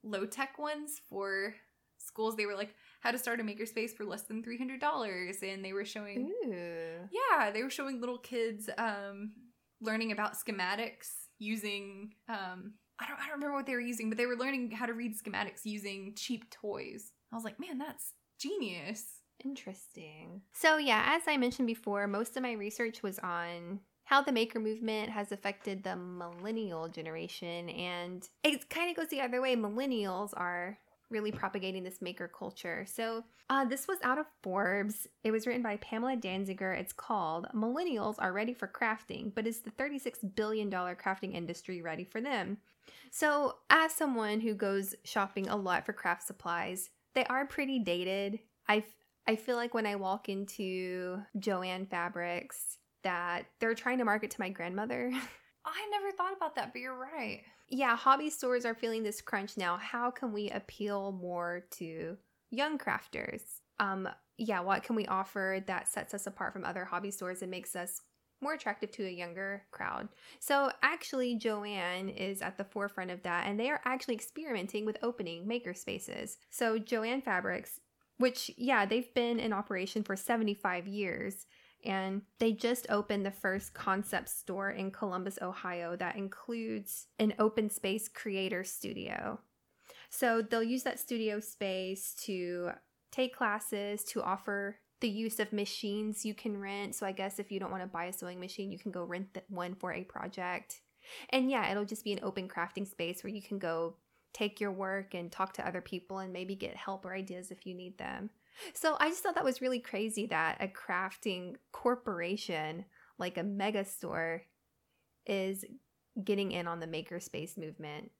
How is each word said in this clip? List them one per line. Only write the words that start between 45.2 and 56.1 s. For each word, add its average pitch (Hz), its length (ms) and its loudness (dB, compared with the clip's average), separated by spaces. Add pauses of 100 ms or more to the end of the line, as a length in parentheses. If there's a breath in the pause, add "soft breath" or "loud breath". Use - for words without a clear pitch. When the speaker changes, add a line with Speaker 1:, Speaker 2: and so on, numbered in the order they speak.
Speaker 2:
a 202 100 2
lot 190 300 2
for 208 60 -2
craft 175 300 2
supplies, 180 680 -2 (240)
they 254 120 6
are 269 200 2
pretty 269 320 0
dated. 190 640 2 (260)
I 214 120 6
f-, - 260 -4 (220)
I 220 100 4
feel 240 200 0
like 240 160 0
when 226 140 2
I 202 100 0
walk 196 320 0
into 185 960 -2 (160)
Joann 185 500 0
Fabrics 175 880 -2 (240)
that 175 440 0 (140)
they're 226 140 4
trying 247 240 2
to 247 60 6
market 214 280 4
to - 80 -8
my 185 80 0
grandmother. 214 640 -2
<laughs> - 540 -8
Speaker 1:
I 403 240 -4
never 403 220 0